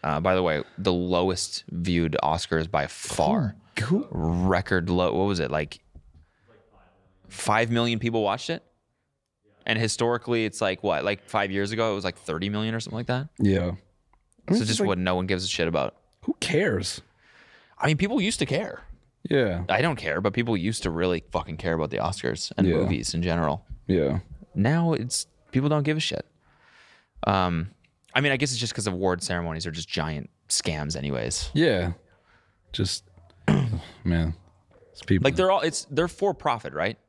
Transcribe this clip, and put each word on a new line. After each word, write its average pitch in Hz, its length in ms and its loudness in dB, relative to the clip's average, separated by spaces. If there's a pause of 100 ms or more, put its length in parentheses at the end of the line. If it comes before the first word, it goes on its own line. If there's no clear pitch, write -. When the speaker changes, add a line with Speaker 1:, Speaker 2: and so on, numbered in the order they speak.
Speaker 1:
uh, 76 160 0
by 92 160 4
the 92 80 2
way, 78 200 2 (140)
the 95 160 2
lowest 90 760 0
viewed 85 540 0
Oscars 80 460 0
by 69 180 0
far. - 680 0 (240)
Speaker 2:
Who, 170 240 0
who? - 80 -10
Speaker 1:
Record 87 760 2
low. 90 240 2
What 92 140 2
was 95 120 0
it? 65 120 -2
Like, 76 280 -4 (1500)
five 113 420 0
million 117 280 0
people 113 240 0
watched 104 260 -2
it? 165 140 -4 (1000)
And 110 120 0
historically, 117 680 0
it's - 160 -6
like, 95 220 -2
what? 80 200 0
Like, 101 240 -4
five 101 240 0
years 98 200 0
ago, 113 200 0
it 98 40 0
was, 98 100 -6
like, 90 120 -4
thirty 82 320 -4
million 107 240 -4
or 113 60 -4
something 113 180 -10
like 120 100 -6
that? 127 200 -2 (100)
Speaker 2:
Yeah. 98 220 2
I 87 60 -2
mean, 90 100 -4 (720)
Speaker 1:
So 185 120 4
Speaker 2:
it's 107 60 0
Speaker 1:
just 110 120 0
Speaker 2:
like, 202 80 2
Speaker 1:
what? 95 100 2
No 92 180 2
one 92 120 0
gives 92 160 0
a 92 40 -4
shit 82 200 0
about. 78 280 0 (260)
Speaker 2:
who - 180 -4
cares? 165 640 -2 (760)
Speaker 1:
I - 100 2
mean, 156 100 4
people 220 240 0
used 202 180 0
to 147 60 2
care. - 360 -4 (480)
Speaker 2:
Yeah. 95 400 2
Speaker 1:
I 101 120 4
don't 156 160 2
care, 78 240 -2
but 101 120 2
people 117 220 0
used 98 280 -2
to 95 60 0
really 85 420 0
fucking 80 260 -4
care 82 160 0
about 78 160 0
the 67 80 -4
Oscars 62 600 -4
and 95 80 4
Speaker 2:
Yeah. 85 100 4
Speaker 1:
movies 82 380 0
in 85 80 0
general. 85 440 0 (220)
Speaker 2:
Yeah. 80 320 2 (360)
Speaker 1:
Now 160 380 4
it's, - 340 -4 (240)
people 135 180 2
don't 151 140 2
give 151 140 0
a - 40 -2
shit. - 240 -4 (1000)
Um, 90 460 2 (440)
I 131 60 4
mean, 143 100 4
I 135 60 2
guess 135 140 0
it's 120 80 -4
just 117 140 -2
'cause 104 140 -4
award 90 340 2
ceremonies 85 460 -4
are 80 40 -6
just 80 180 -8
giant 78 400 -4 (200)
scams 76 460 -2
anyways. 67 580 -4
Speaker 2:
Yeah. 107 380 2 (800)
Just, - 320 -4 (440)
<clears throat> 127 560 0
man, 82 300 2 (580)
it's - 120 -20
people. 95 220 2
Speaker 1:
Like, 135 100 4
they're 185 160 4
all, 196 100 4
it's, 160 300 -4
they're 151 160 2
for 196 260 0
profit, 113 400 -4
right? 92 240 -2 (120)